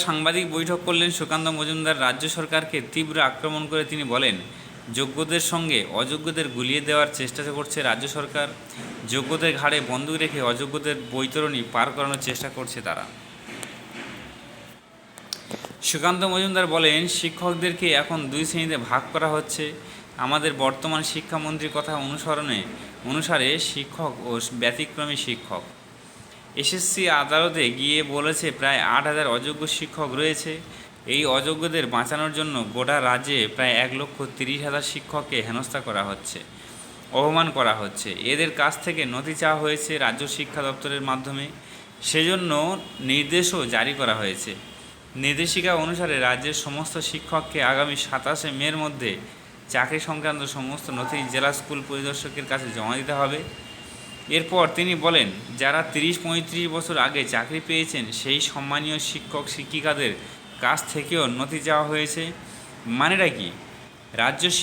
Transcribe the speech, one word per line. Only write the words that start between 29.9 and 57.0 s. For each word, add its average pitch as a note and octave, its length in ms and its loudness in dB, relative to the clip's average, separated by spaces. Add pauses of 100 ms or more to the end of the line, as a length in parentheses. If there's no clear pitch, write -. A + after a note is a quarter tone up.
রয়েছে। D#3 400 0 (540)
এই C3+ 160 4 (140)
অযোগ্যদের D#3 500 2
বাঁচানোর C3+ 460 0
জন্য D3+ 220 -2 (180)
গোটা B2+ 280 2
রাজ্যে B2+ 380 2 (100)
প্রায় B2+ 280 2
এক B2+ 180 4
লক্ষ C#3 220 -6 (180)
তিরিশ C#3 280 -2
হাজার C#3+ 300 -2
শিক্ষককে C#3+ 500 -4
হেনস্থা B2 380 -4
করা G#2+ 240 0
হচ্ছে, G2 340 -6 (720)
অপমান D#3 380 6
করা B2 240 4
হচ্ছে। G#2 360 -6 (140)
এদের D3+ 260 2 (100)
কাছ C#3+ 220 4
থেকে D#3+ 240 -2
নথি C3+ 280 -4
চাওয়া D#3 280 2
হয়েছে D3+ 360 0
রাজ্য B2 300 2
শিক্ষা D3 340 -4
দপ্তরের C#3 400 -4
মাধ্যমে, C3+ 440 -2 (560)
সেজন্য E3+ 500 4 (580)
নির্দেশও E3 560 4
জারি A#2 280 4
করা B2+ 200 2
হয়েছে। G2+ 380 -2 (640)
নির্দেশিকা E3 580 2
অনুসারে E3 460 0
রাজ্যের B2+ 440 2
সমস্ত D3 360 -4
শিক্ষককে D#3 640 -2
আগামী C3+ 320 4
সাতাশে D3 560 -2
মের D3 240 0
মধ্যে C#3 340 -2 (580)
চাকরি C3+ 320 2
সংক্রান্ত D3+ 420 -2 (140)
সমস্ত C#3 340 -6
নথি B2+ 280 -2 (120)
জেলা C3 220 4
স্কুল C#3+ 340 -6
পরিদর্শকের C#3 600 -6
কাছে C3 280 -2
জমা A2+ 220 -2
দিতে C3+ 240 -2
হবে। C#3 200 2 (880)
এরপর E3 340 4 (100)
তিনি F3+ 220 2
বলেন, D#3 320 6 (300)
যারা C#3+ 220 4 (120)
তিরিশ D#3+ 260 2
পঁয়ত্রিশ E3 500 -2
বছর E3 300 -2
আগে C#3 260 4